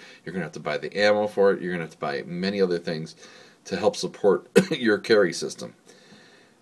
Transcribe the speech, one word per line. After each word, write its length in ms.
you're 80
gonna 120
have 80
to 80
buy 180
the 180
ammo 300
for 260
it, 80
you're 120
gonna 120
have 80
to 60
buy 280
many 340
other 180
things 380
to 120
help 200
support 520
<coughs> 100
your 280
carry 340
system. 420